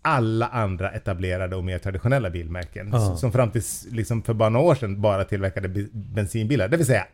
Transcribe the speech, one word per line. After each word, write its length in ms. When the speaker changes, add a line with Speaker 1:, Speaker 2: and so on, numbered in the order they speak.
Speaker 1:
alla 440
andra 440
etablerade 680
och 80
mer 140
traditionella 520
bilmärken. 640
Speaker 2:
Ja. 220
Speaker 1:
S-, 60
som 120
fram 180
tills, 400
liksom, 320
för 120
bara 140
några 180
år 80
sedan 260
bara 240
tillverkade 440
bi-, 240
bensinbilar. 760
Det 80
vill 100
säga 280